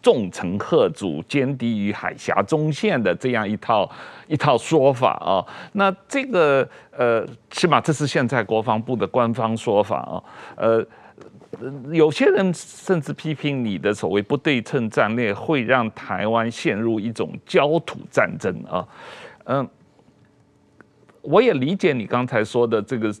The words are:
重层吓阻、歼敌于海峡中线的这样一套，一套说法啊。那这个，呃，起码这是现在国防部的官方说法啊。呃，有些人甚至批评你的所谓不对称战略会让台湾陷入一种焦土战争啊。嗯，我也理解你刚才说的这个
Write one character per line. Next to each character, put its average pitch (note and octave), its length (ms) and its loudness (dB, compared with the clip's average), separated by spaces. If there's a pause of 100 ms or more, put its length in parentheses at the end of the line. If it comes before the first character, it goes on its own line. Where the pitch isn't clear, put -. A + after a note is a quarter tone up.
重 B2 280 4
层 F#2+ 280 -6
吓 A#2+ 300 2
阻、 E2 360 -4
歼 C#3 320 -2
敌 A#2 220 -2
于 G2+ 140 -2
海 - 240 -6
峡 - 260 0
中 D#3 300 0
线 D#3+ 300 0
的 A2 120 2
这 B2+ 180 -2
样 A2 160 -2
一 G#2 100 -2
套， G#2 320 2 (360)
一 D3+ 100 -4
套 C#3 200 4
说 C#3 360 4
法 B2 220 2
啊。 F2 300 0 (280)
那 G3 220 2 (140)
这 C4+ 160 -2
个， D3+ 420 4 (300)
呃， A#2 300 2 (240)
起 - 160 -2
码 C#3+ 140 6
这 D#3+ 120 -2
是 D3 140 0
现 C3+ 200 0
在 A#2+ 160 0
国 A2 200 0
防 A2+ 180 0
部 B2 160 -4
的 G2+ 100 0
官 A#2 280 2
方 A2+ 220 -2
说 G#2 260 2
法 G2 180 0
啊。 - 220 -8 (340)
呃， A2+ 300 2 (1040)
有 D#3 200 6
些 - 160 2
人 G3 280 4
甚 - 460 -4
至 C#3+ 140 -8
批 D#3 200 -6
评 C#3 300 -4
你 G2 140 -2
的 G2+ 140 0
所 F#2 180 -2
谓 G2+ 120 2
不 C#3 140 -2
对 C#3 260 0
称 A#2+ 280 -2
战 A2+ 260 0
略 A2 180 0
会 C#3 280 -2
让 A#2 300 2
台 - 360 -6
湾 A2+ 200 0
陷 A#2 300 -2
入 A2 220 0
一 A2+ 100 -4
种 G#2+ 220 -6 (120)
焦 D#3 360 2
土 - 180 -14 (100)
战 A2+ 300 0
争 F#2 160 -4 (160)
啊。 F2+ 160 -4 (600)
嗯， C3 220 -2 (1500)
我 E3+ 200 4
也 B3 120 6
理 C#3 200 0
解 F#3 180 2
你 A#2 140 -2
刚 B2 180 0
才 A#2 200 0
说 A#2+ 200 0
的 A2+ 160 0
这 G#2 160 -6
个 G#2+ 240 -2